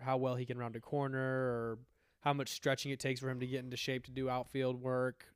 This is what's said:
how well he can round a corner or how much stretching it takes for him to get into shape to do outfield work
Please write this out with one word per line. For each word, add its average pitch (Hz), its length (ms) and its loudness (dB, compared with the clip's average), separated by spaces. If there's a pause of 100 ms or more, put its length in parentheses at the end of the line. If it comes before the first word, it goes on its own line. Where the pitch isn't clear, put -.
how 131 160 2
well 127 180 2
he 123 120 -2
can 123 120 -4
round 117 160 -4
a 117 60 -6
corner 139 400 0
or 123 580 0 (440)
how 143 100 4
much 139 160 0
stretching 139 420 0
it 127 80 -2
takes 131 220 0
for 131 100 -2
him 127 80 -2
to 127 80 -2
get 127 160 -2
into 123 140 -8
shape 131 300 -2
to 135 40 -16
do 131 180 -2
outfield 127 540 0
work 127 540 0